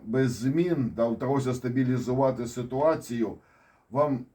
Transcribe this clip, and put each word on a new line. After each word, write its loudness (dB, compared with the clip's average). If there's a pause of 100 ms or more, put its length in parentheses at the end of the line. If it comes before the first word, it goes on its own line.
без 2
змін, 0
да 2
вдалося -2
стабілізувати 0
ситуацію, 0 (560)
вам 0 (100)